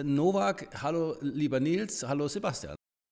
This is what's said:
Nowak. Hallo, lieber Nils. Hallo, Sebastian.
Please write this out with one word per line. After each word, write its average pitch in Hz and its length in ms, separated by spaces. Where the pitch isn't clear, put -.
Nowak. 185 800
Hallo, 160 420
lieber 139 360
Nils. 165 480
Hallo, 143 220
Sebastian. 143 480